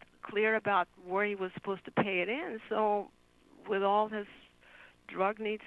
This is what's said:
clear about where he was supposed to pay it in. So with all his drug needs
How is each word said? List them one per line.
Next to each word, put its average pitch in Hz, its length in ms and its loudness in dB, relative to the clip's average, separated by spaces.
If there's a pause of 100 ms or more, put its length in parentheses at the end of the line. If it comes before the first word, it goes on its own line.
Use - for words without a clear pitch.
(240)
clear 214 320 2
about 202 320 2 (200)
where 190 180 0
he 208 100 -2
was 185 180 -4
supposed 196 320 -6
to - 60 -16
pay 190 300 0
it 190 80 -2
in. 240 300 -4 (100)
So 208 400 0 (580)
with 196 160 0
all 208 260 4
his 208 180 -6 (800)
drug 196 320 0
needs 214 280 -4